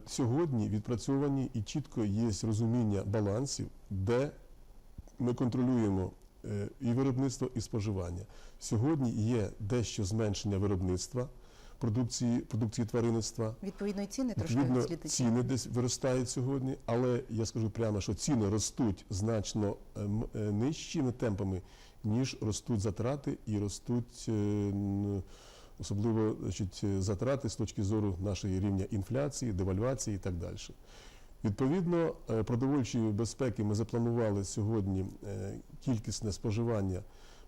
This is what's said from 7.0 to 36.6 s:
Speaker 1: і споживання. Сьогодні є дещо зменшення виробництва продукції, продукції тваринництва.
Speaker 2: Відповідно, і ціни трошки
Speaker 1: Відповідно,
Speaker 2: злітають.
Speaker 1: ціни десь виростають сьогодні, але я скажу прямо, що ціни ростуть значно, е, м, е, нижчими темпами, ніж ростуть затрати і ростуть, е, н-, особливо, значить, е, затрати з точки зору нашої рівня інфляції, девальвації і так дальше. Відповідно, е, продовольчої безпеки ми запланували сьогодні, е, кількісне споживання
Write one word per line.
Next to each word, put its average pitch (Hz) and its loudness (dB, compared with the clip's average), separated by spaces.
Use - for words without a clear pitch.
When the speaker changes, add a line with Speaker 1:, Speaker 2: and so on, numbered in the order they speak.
Speaker 1:
і 113 -2
споживання. 95 -2
Сьогодні 131 2
є 110 2
дещо 110 0
зменшення 104 0
виробництва 98 0
продукції, 120 2
продукції 113 0
тваринництва. 113 0
Speaker 2:
Відповідно, 202 -4
і 202 -2
ціни 247 -2
трошки - 0
Speaker 1:
Відповідно, 127 4
Speaker 2:
злітають. 160 -4
Speaker 1:
ціни 120 4
десь 123 0
виростають 123 0
сьогодні, 131 -2
але 120 2
я 110 0
скажу 110 0
прямо, 107 0
що 107 -2
ціни 110 2
ростуть 104 0
значно, 104 0
е, 107 -6
м, 104 0
е, - -4
нижчими 120 0
темпами, 95 0
ніж 120 2
ростуть 110 0
затрати 120 -2
і 107 0
ростуть, 117 -2
е, 117 0
н-, 101 2
особливо, 107 2
значить, 104 -4
е, 98 0
затрати 117 -2
з - -4
точки 110 -4
зору 101 2
нашої 95 0
рівня 98 2
інфляції, 120 -2
девальвації 98 0
і - -8
так 95 -4
дальше. 87 -8
Відповідно, 165 2
е, 113 2
продовольчої 123 2
безпеки 110 0
ми 104 2
запланували 113 2
сьогодні, 101 0
е, 101 -6
кількісне 110 -2
споживання 104 0